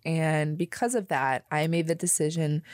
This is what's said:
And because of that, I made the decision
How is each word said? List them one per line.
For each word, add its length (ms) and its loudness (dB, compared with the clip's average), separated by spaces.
And 520 0
because 380 -2
of 120 -2
that, 440 0
I 160 0
made 200 2
the 80 2
decision 680 0